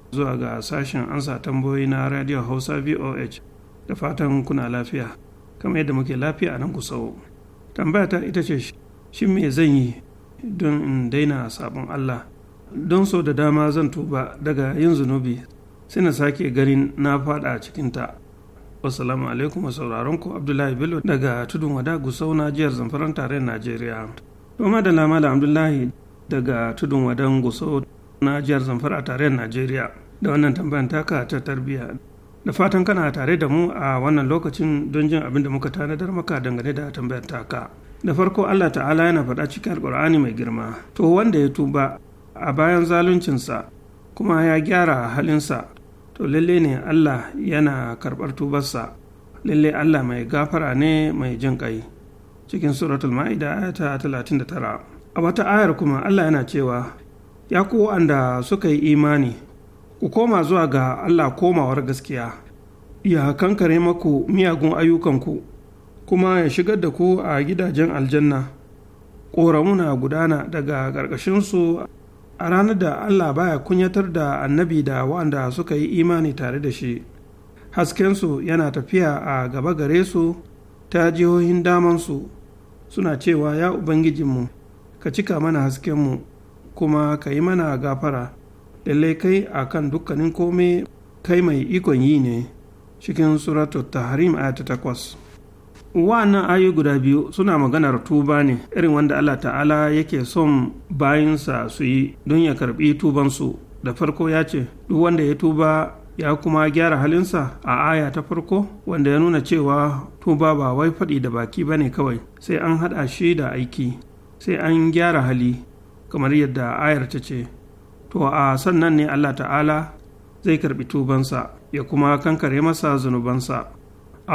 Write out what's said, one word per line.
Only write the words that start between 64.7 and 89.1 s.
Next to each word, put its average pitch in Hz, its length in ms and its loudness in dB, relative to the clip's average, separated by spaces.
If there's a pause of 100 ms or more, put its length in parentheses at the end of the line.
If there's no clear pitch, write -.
ayyukanku, 160 640 2 (640)
kuma 185 340 4
ya 165 80 4
shigar 196 320 0
da 170 100 0
ku 180 280 2
a 147 240 0
gidajen 170 480 0
aljanna. 139 540 2 (920)
Ƙoramu 165 420 4
na 165 200 0
gudana 147 520 0
daga 139 460 -4
ƙarƙashinsu 170 920 0 (540)
a 175 100 -4
ranar 196 300 4
da 165 280 -2
Allah 190 280 2
baya 160 240 0
kunyatar 185 540 0
da 143 340 -2
annabi 156 380 2
da 131 200 -2
waɗanda 143 480 -2
suka 160 220 -4
yi 151 260 0
imani 165 320 2
tare 131 280 -6
da 143 100 -2
shi. 120 320 -6 (720)
Haskensu 180 720 0
yana 160 240 2
tafiya 151 560 0
a 131 220 -2
gaba 139 260 -2
gare 151 300 2
su 175 320 0 (520)
ta 170 220 2
jihohin 175 540 4
damansu, 170 640 2 (600)
suna 170 300 -2
cewa, 151 380 0
'Ya 180 160 0
Ubangijinmu, 156 760 0 (520)
ka 147 100 -4
cika 175 300 -2
mana 156 260 0
haskenmu, 135 540 -2 (540)
kuma 151 440 0
ka 147 120 -8
yi 143 100 -2
mana 170 360 0
gafara. 135 540 -4 (560)
Lallai 156 320 2